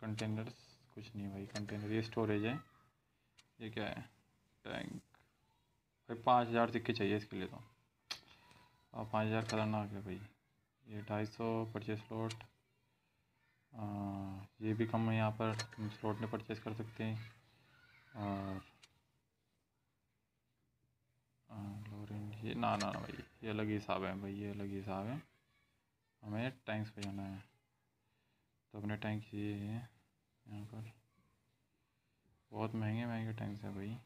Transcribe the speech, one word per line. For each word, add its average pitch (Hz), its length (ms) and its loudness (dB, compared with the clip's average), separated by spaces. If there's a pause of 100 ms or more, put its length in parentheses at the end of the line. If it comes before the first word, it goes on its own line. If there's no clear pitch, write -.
कंटेनर्स 110 640 -2 (320)
कुछ 107 220 -12
नहीं 101 140 -4
भाई, 98 180 -6
कंटेनर 104 440 -2
ये 113 120 4
स्टोरेज 107 400 4
है। 117 100 2 (1040)
ये 113 120 -6
क्या 107 160 0
है? - 220 -4 (560)
टैंक 117 280 -4
भाई, - 1200 -14
पाँच 123 320 8
हज़ार 117 220 6
सिक्के 117 220 2
चाहिए 104 240 6
इसके 104 200 -2
लिए 92 100 -2
तो। - 160 -10 (1300)
और 113 200 -4
पाँच 110 140 6
हज़ार 110 180 4
खतरनाक 107 480 2
है 101 120 -6
भाई। 92 160 -4 (680)
ये 107 160 -8
ढाई 107 260 0
सौ 113 360 0 (100)
परचेज 110 260 0
स्लॉट, 110 340 -2 (1400)
आ, 110 120 -6 (800)
ये 110 120 6
भी 113 120 4
कम 113 240 4
है 110 60 6
यहाँ 110 140 6
पर, 110 260 2 (140)
हम 107 200 -2
स्लॉट 107 260 0
नहीं 110 140 -2
परचेज 110 280 -2
कर 110 160 -4
सकते 110 300 -4
हैं। 110 120 0 (1000)
और, 98 440 -2 (3000)
आ, 113 80 -10 (320)
लोरेंट, 104 560 -8
ये 120 100 -2
ना, 113 220 4
ना, 101 100 2
ना 98 140 -2
भाई, - 240 -8 (180)
ये 110 80 -4
अलग 107 180 2
हिसाब 98 360 2
है 92 160 0
भाई, 98 140 -4
ये 104 160 -4
अलग 101 200 -4
हिसाब 98 360 -2
है। 139 140 -2 (1000)
हमें 110 280 0 (160)
टैंक्स 110 240 0
पे 104 120 -8
जाना 98 200 -4
है, 95 200 -6 (1300)
तो 110 40 -8
अपने 104 200 -2
टैंक 107 260 -2 (100)
ये 104 200 -2
है 104 200 -4 (720)
यहाँ 104 180 -10
पर। 110 280 -10 (1600)
बहुत 110 220 0
महंगे 110 320 2
महंगे 113 280 0
टैंक्स 104 300 -4
हैं 101 100 -6
भाई। 101 320 -6